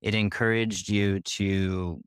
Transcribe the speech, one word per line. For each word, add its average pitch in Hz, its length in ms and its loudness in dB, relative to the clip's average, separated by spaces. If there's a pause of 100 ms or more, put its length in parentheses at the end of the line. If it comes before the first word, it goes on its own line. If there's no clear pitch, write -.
it 104 140 0
encouraged 110 720 0
you 101 320 2
to 92 880 -2